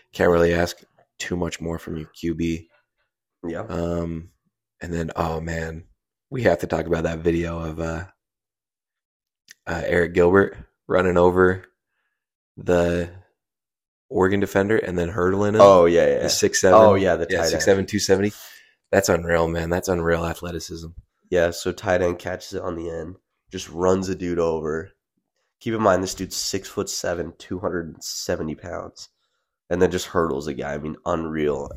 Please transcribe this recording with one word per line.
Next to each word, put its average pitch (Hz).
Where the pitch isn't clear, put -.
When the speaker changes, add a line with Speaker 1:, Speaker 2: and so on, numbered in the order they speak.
Speaker 1:
Can't 87
really 85
ask 85
too -
much 85
more 82
from 82
your 78
Q 82
B. 82
Speaker 2:
Yeah. 82
Speaker 1:
Um, 85
and 85
then, 82
oh, 82
man, 82
we 131
have 92
to -
talk 82
about 82
that 82
video 85
of, 82
uh, 82
uh, 85
Eric 85
Gilbert 90
running 90
over 92
the 87
Oregon 95
defender 101
and 90
then 85
hurdling 98
him. 107
Speaker 2:
Oh, 95
yeah, 85
yeah. 71
Speaker 1:
The 78
six -
seven. 98
Speaker 2:
Oh, 107
yeah, 95
the 82
Speaker 1:
Yeah, 90
Speaker 2:
tight 85
end. 82
Speaker 1:
six 80
seven, 98
two 101
seventy. 98
That's 101
unreal, 85
man. 82
That's 90
unreal 82
athleticism. 82
Speaker 2:
Yeah, 87
so 90
tight 92
end 87
catches 92
it 90
on 90
the 82
end, 82
just 95
runs 92
a 92
dude 87
over. 80
Keep 113
in 110
mind, 92
this 92
dude's 92
six-foot-seven, 90
two -
hundred 87
seventy 82
pounds, -
and 90
then 90
just 90
hurdles 76
a 71
guy. 71
I -
mean, 76
unreal 78